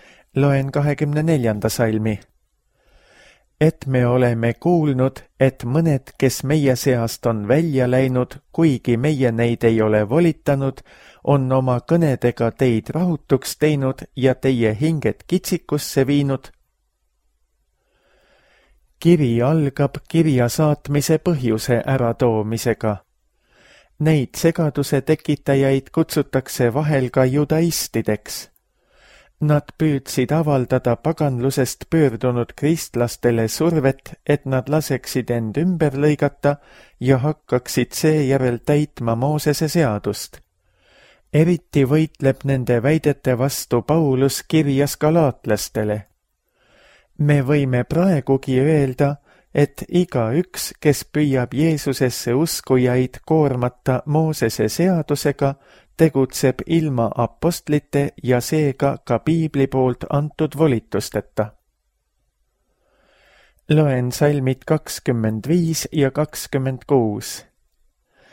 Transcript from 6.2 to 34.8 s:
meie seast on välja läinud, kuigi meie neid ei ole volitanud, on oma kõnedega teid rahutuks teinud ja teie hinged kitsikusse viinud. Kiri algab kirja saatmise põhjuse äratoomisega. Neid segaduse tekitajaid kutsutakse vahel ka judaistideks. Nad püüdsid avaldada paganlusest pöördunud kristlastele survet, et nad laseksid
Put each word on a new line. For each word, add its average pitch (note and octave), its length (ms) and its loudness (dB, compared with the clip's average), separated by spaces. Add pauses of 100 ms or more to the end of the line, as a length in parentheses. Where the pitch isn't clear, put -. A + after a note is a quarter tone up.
meie C#3 320 2
seast A#2+ 500 -2
on G#2+ 220 -2
välja C3 420 0
läinud, B2+ 480 0 (140)
kuigi C3 440 2
meie C3 360 0
neid A#2 320 0
ei A2+ 180 4
ole G#2+ 260 2
volitanud, C#3 720 -2 (420)
on C3+ 280 2
oma C3 280 0
kõnedega B2+ 800 0
teid A#2 360 0
rahutuks D#3+ 640 -2
teinud C#3 460 0 (120)
ja B2+ 180 2
teie A#2 460 0
hinged D3 460 -2
kitsikusse - 800 -2
viinud. C#3 420 -2 (2500)
Kiri C#3 440 2
algab C#3+ 560 0 (100)
kirja C#3+ 400 2
saatmise D3 720 0
põhjuse B2 680 0
äratoomisega. A2+ 1120 -2 (1000)
Neid D3+ 400 0
segaduse D3 640 0
tekitajaid C#3 880 0
kutsutakse C3+ 840 -2
vahel C#3+ 360 0
ka C3 140 2
judaistideks. D3 1200 -2 (920)
Nad D3 380 0
püüdsid C#3 560 -2
avaldada C3+ 640 0
paganlusest C3+ 920 -2
pöördunud B2 680 0
kristlastele A#2+ 880 0
survet, D3+ 680 -2 (100)
et D3 200 -2
nad C3 220 -4
laseksid C#3+ 600 -4